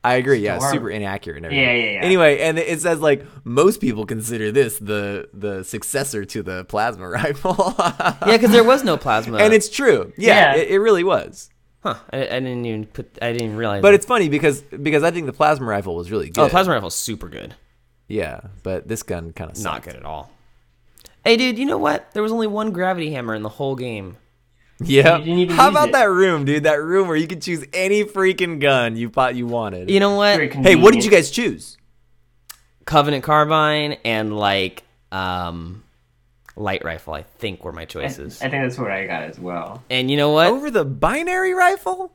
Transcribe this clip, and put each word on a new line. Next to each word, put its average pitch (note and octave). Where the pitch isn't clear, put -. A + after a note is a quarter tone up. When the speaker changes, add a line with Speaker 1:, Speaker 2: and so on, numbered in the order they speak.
Speaker 1:
I B2
agree. C3
Yeah, G2+
Speaker 2:
Storm. C#3
Speaker 1:
super A#2+
inaccurate G2
and D#2+
everything. -
Speaker 2:
Yeah, B2
yeah, A#2
yeah. -
Speaker 1:
Anyway, E3+
and D#3+
it E3
says, E3
like, C#3+
most C#3+
people G#2+
consider A2
this B2
the, G2+
the G2
successor A2+
to G2+
the F#2
plasma G#2
<laughs> -
rifle. F3
Speaker 3:
Yeah, F3+
'cause A3
there A#3
was C4+
no F3
plasma. A2+
Speaker 1:
And G#3+
it's A3
true. F3+
Yeah, F#3+
Speaker 2:
Yeah. D#3
Speaker 1:
it, -
it G3
really G3+
was. E3+
Speaker 3:
Huh. D#3
I, C3+
I B2+
didn't B2
even A2
put, -
I A#2
didn't A#2
even G#2+
realize G#2
Speaker 1:
But G3
Speaker 3:
that. G3+
Speaker 1:
it's G3+
funny G#3+
because, C#3+
because D3
I E3+
think E3+
the B2+
plasma D3+
rifle G2+
was F2
really G2
Speaker 3:
Oh, -
the -
Speaker 1:
good. C#3
Speaker 3:
plasma F3+
rifle's G2
super G#2+
good. -
Speaker 1:
Yeah, F#2+
but F#2
this A2
gun E2+
kinda D2+
Speaker 3:
Not -
Speaker 1:
sucked. E2
Speaker 3:
good D#2+
at B1+
all. D2
Hey, A#3
dude, A#3+
you C4
know D4
what? D4+
There G#3
was A3
only A3+
one G#3+
gravity F3
hammer A#2+
in G#2+
the G#2+
whole C3+
game. A2+
Speaker 1:
Yeah. C#3
Speaker 2:
You D3+
didn't E3+
even F3
Speaker 1:
How C4
Speaker 2:
use -
Speaker 1:
about D4+
Speaker 2:
it. -
Speaker 1:
that C4
room, F3+
dude? D3
That D#3
room F3+
where D#3+
you D#3+
could D#3
choose E3
any F#3+
freaking F#3
gun B2+
you A#2
thought B2+
you A#2+
wanted. G#2+
Speaker 3:
You G3
know G3+
what? G3+
Speaker 2:
Very D3
Speaker 1:
Hey, D#3
what F#3
did A3+
you G#3+
Speaker 2:
convenient. -
Speaker 1:
guys E3+
choose? E3+
Speaker 3:
Covenant D3
Carbine D3+
and, A2
like, G2
um, F2+
light F#2+
rifle, D#2+
I D2+
think, -
were F2
my D#2+
Speaker 2:
I, E2
Speaker 3:
choices. -
Speaker 2:
I C3+
think C3+
that's B2
what A2+
I G2
got E2+
as D#2+
well. F2+
Speaker 3:
And B2+
you C#3
know D3
what? D#3
Speaker 1:
Over C#4
the G3
binary D#4+
rifle? F#4